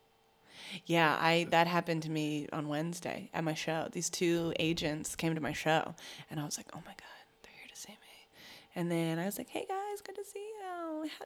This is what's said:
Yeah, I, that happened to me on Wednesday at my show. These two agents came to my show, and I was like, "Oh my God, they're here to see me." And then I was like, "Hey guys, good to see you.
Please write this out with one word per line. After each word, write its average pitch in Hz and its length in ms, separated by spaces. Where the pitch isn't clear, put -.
Yeah, 165 340
I, 170 300
that 170 160
happened 170 380
to 156 60
me 151 420
on 151 160
Wednesday 170 680
at 165 100
my 156 100
show. 160 380
These 175 160
two 170 500
agents 160 580
came 165 180
to 160 60
my 135 120
show, 160 420
and 151 100
I 147 40
was - 120
like, - 160
"Oh - 140
my - 60
God, - 280
they're - 160
here - 100
to - 100
see - 140
me." - 60
And 175 160
then 165 280
I 175 80
was 202 100
like, - 140
"Hey - 180
guys, 403 320
good 392 160
to 403 80
see - 140
you. 349 720